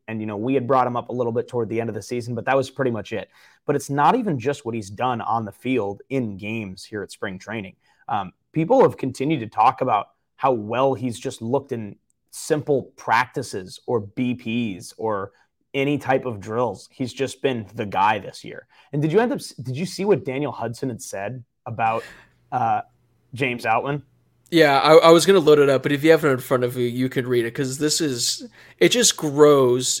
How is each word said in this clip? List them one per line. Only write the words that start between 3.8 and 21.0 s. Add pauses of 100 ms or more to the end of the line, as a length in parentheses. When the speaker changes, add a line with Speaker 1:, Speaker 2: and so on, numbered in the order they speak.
Speaker 1:
not
even
just
what
he's
done
on
the
field
in
games
here
at
spring
training. (320)
Um, (200)
people
have
continued
to
talk
about (280)
how
well
he's
just
looked
in (340)
simple
practices
or
B
Ps
or (400)
any
type
of
drills.
He's
just
been
the
guy
this
year. (260)
And
did
you
end
up
s-,
did
you
see
what
Daniel
Hudson
had